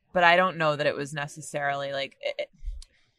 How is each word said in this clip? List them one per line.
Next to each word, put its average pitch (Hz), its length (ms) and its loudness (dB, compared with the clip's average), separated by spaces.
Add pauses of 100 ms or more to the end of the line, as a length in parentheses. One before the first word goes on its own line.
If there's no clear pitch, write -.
(140)
But 180 100 4
I 170 140 8
don't 185 180 2
know 156 220 2
that 147 100 0
it - 80 0
was 143 180 -6
necessarily, 143 800 -6
like, 139 300 -6
it, - 180 -4
it, - 100 -6 (680)